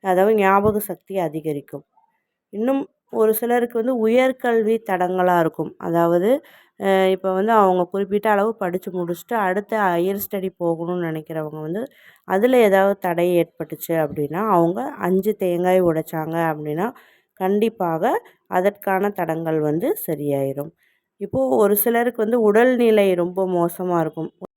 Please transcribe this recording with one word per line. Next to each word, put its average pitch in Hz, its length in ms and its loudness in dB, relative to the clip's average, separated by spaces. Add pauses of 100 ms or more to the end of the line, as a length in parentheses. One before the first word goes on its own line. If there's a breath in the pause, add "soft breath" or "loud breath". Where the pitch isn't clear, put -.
அதாவது 220 320 4
ஞாபக 202 420 2
சக்தி 190 400 -10
அதிகரிக்கும். 151 640 -6 (680)
இன்னும் 254 300 -2 (300)
ஒரு 220 220 2
சிலருக்கு 240 440 -2
வந்து 247 200 -2
உயர்கல்வி 233 840 2
தடங்கலா 180 580 2
இருக்கும். 160 380 -2
அதாவது, 170 500 2 (520 soft breath)
அ, 196 100 0 (200)
இப்ப 190 220 -2
வந்து 202 200 0
அவங்க 185 320 4
குறிப்பிட்ட 202 460 -2
அளவு 208 240 2
படிச்சு 185 360 -6
முடிச்சுட்டு 175 440 -6
அடுத்த 202 460 -2
ஹையர் 190 420 0
ஸ்டடி 190 360 -6
போகணும்னு 170 480 -4
நினைக்கிறவங்க 156 540 -8
வந்து 156 220 -6 (460 soft breath)
அதுல 233 300 2
ஏதாவது 196 420 4
தடை 175 260 0 (100)
ஏற்பட்டுச்சு 165 580 -4
அப்படின்னா 151 540 -2
அவங்க 180 340 2 (160)
அஞ்சு 190 380 0
தேங்காய் 180 460 2
உடைச்சாங்க 160 600 -2
அப்படின்னா 151 420 -4 (540 soft breath)
கண்டிப்பாக 196 720 0 (340 soft breath)
அதற்கான 190 640 -2
தடங்கள் 160 500 -4
வந்து 160 300 0 (120)
சரியாயிரும். 143 680 -4 (480)
இப்போ 202 200 -4 (160)
ஒரு 208 200 4
சிலருக்கு 233 460 0
வந்து 233 180 0
உடல்நிலை 220 720 4
ரொம்ப 180 320 -2
மோசமா 180 540 -2
இருக்கும். 160 320 -6 (240)